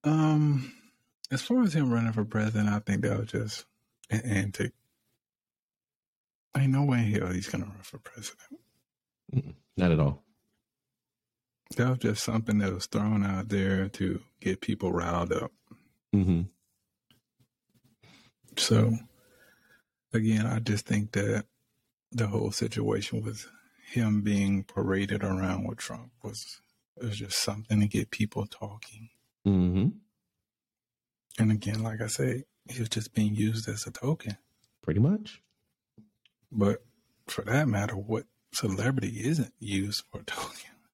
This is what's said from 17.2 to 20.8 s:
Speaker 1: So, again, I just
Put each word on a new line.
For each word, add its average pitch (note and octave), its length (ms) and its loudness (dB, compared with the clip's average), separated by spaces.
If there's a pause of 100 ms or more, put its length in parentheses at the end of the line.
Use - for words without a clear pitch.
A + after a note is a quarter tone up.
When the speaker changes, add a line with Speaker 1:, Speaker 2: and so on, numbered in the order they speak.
Speaker 1:
So, A2+ 380 4 (1160)
again, A2 340 2
I A#2 140 0
just G#2 260 -2